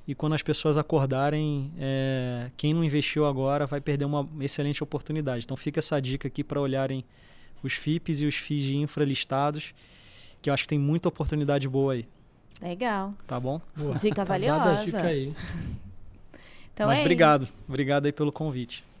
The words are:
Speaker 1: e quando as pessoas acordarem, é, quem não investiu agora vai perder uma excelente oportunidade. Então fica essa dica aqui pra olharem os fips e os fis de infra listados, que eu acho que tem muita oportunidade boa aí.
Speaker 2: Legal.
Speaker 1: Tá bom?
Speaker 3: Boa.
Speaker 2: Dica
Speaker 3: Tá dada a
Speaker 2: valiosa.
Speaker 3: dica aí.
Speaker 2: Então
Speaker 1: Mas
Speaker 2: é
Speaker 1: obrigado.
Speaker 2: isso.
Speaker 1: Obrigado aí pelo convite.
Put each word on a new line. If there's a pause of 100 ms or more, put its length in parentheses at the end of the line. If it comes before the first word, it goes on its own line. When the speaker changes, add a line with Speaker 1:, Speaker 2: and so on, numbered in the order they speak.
Speaker 1:
e
quando
as
pessoas
acordarem,
é,
quem
não
investiu
agora
vai
perder
uma (120)
excelente
oportunidade.
Então
fica
essa
dica
aqui
pra
olharem (560)
os
fips
e
os
fis
de
infra
listados, (680)
que
eu
acho
que
tem
muita
oportunidade
boa
aí. (540)
Speaker 2:
Legal. (120)
Speaker 1:
Tá
bom? (120)
Speaker 3:
Boa.
Speaker 2:
Dica
Speaker 3:
Tá
dada
a
Speaker 2:
valiosa.
Speaker 3:
dica
aí. (1400)
Speaker 2:
Então
Speaker 1:
Mas
Speaker 2:
é
Speaker 1:
obrigado.
Speaker 2:
isso. (140)
Speaker 1:
Obrigado
aí
pelo
convite. (160)